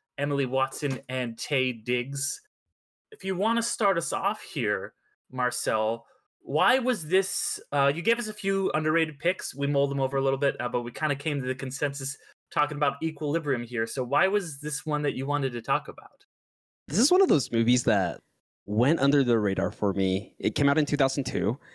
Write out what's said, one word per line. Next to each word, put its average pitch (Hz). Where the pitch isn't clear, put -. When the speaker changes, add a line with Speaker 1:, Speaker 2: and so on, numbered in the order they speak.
Speaker 1:
Emily 143
Watson, 131
and 123
Taye 127
Diggs. 123
If -
you 190
wanna 226
start 202
us 160
off 196
here, 104
Marcel, 117
why 185
was 226
this, -
uh, 143
you 165
gave 226
us 220
a 214
few 196
underrated 156
picks. -
We 139
mulled 139
them 139
over 135
a 135
little 135
bit, 135
uh, 123
but 120
we 120
kinda 147
came 143
to 127
the 127
consensus 139
talking 147
about 143
Equilibrium 147
here. 113
So 127
why 139
was 185
this 143
one 147
that 139
you 131
wanted 139
to 117
talk 143
about? -
Speaker 2:
This -
is 262
one 370
of 339
those 160
movies 117
that 98
went 123
under 139
the 120
radar 95
for 101
me. 95
It 107
came 143
out 143
in 151
two 147
thousand 135
two, 101